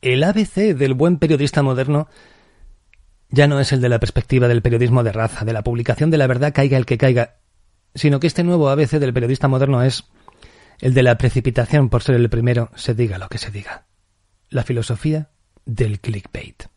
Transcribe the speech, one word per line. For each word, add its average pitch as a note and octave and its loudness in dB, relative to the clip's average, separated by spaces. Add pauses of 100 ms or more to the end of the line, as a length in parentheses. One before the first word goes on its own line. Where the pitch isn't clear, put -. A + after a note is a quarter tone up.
El B2+ 2
A F#3+ 2
B G#3 2
C G3 0
del C3 0
buen D#3+ 2
periodista C#3+ 2
moderno C#3 0 (1200)
ya C#3+ 4
no C#3+ 2
es C#3 0
el C3 0
de B2 0
la A#2 2
perspectiva B2 0
del A#2+ 2
periodismo A#2+ 2
de A2 -2
raza, A2 -4
de A2+ -4
la G#2+ -6
publicación A#2+ -2
de D#3+ 2
la C#3 2
verdad C3 0
caiga C#3 2
el B2 0
que A#2+ -2
caiga, B2 0 (580)
sino C#3+ 0
que D#3 -2
este F3 -2
nuevo E3+ 2
A C3+ 2
B D3 2
C D3+ -2
del C3+ 0
periodista B2+ 0
moderno C3+ 2
es B2+ -2 (760)
el B2+ 0
de C3 4
la A#2+ 4
precipitación B2+ 0
por A#2 0
ser C3 2
el A#2 2
primero, A#2 0
se - -6
diga G#2+ -2
lo F2+ -14
que A2 -10
se - -10
diga. - -14 (640)
La B2 -4
filosofía C3+ -4 (340)
del G#2+ -4
clickbait. - -12 (120)